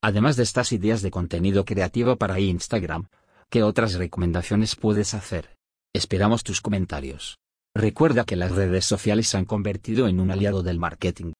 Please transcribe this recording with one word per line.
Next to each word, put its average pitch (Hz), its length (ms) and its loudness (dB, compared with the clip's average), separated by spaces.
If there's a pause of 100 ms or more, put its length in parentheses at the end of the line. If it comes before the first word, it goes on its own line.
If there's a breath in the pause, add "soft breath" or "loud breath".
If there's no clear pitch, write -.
Además 110 340 2
de 123 80 2
estas 123 300 0
ideas 107 280 0
de 95 100 -2
contenido 92 520 0
creativo 117 540 0
para 95 240 0
Instagram, 90 680 -2 (420 soft breath)
¿qué 117 140 4
otras 107 300 2
recomendaciones 90 800 0
puedes 104 380 0
hacer? 95 420 -8 (380)
Esperamos 107 500 2
tus - 160 -4
comentarios. 76 800 -4 (360)
Recuerda 117 520 2
que 98 100 -4
las 90 160 0
redes 92 320 2
sociales 107 460 0
se - 80 -2
han 90 80 0
convertido 104 640 -2
en 92 100 2
un 92 120 2
aliado 98 320 0
del 87 160 -2
marketing. 85 600 -4